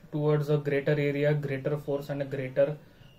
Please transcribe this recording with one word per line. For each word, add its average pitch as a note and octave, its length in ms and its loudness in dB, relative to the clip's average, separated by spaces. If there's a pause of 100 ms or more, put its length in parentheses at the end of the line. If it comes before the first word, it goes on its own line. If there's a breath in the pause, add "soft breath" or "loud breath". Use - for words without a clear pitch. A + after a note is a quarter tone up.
(120)
towards D3 380 0
a D3+ 80 4
greater C#3 360 0
area, C#3+ 400 2
greater C#3+ 440 -2
force, C#3+ 320 -4
and C#3+ 140 -4
a - 20 -2
greater, C3+ 500 0 (440 loud breath)